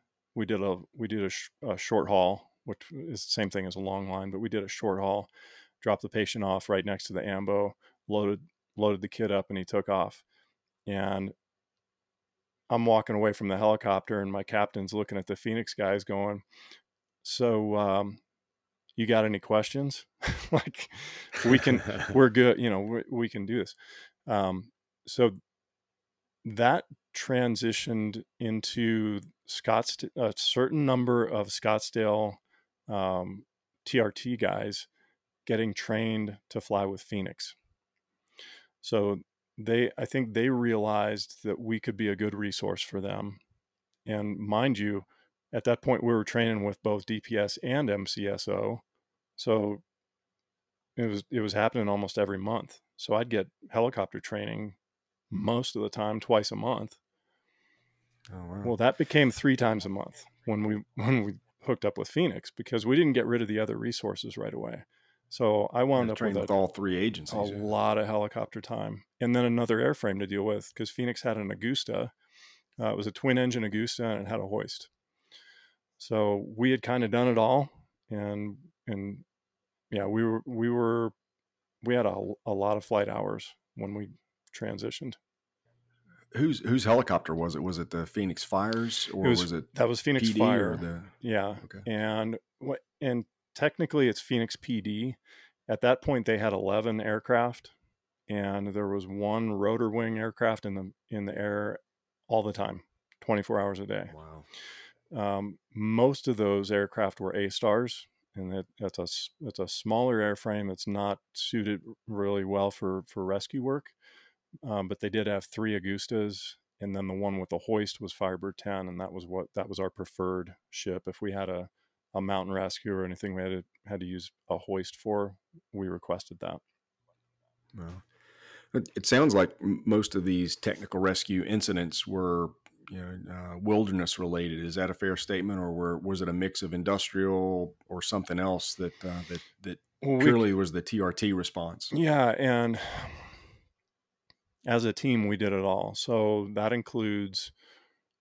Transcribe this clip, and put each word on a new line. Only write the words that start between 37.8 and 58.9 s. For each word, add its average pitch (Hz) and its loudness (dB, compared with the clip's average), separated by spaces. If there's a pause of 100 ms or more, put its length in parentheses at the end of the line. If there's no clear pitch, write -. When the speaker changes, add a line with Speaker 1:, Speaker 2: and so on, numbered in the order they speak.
Speaker 1:
So 101 0 (400)
they, 117 2
I 135 -4
think 123 -2
they 117 2
realized 107 0
that 104 -2
we 113 -2
could 107 -6
be 107 0
a 101 2
good 104 -2
resource 101 -4
for - -6
them. 101 -6 (680)
And 104 -4
mind 107 2
you, 104 -2 (460)
at 117 -4
that 120 4
point, 127 2
we 117 2
were 107 4
training 113 0
with 101 -4
both 104 0
D 110 -2
P 113 -4
S 104 0
and 131 0
M 98 0
C 101 -6
S 98 -4
O. 107 -2 (540)
So 104 0 (1120)
it 117 -2
was, 101 -4
it 120 0
was 101 -2
happening 107 2
almost 101 -2
every 98 2
month. 104 -6 (160)
So - -2
I'd 120 0
get 104 0 (220)
helicopter 113 0
training 107 -8 (560)
most 110 0
of 107 -4
the 104 -2
time, 107 -2
twice 107 4
a 110 -6
month. 110 -4 (1400)
Speaker 2:
Oh, 92 -12
wow. 90 -8
Speaker 1:
Well, 117 0
that 127 6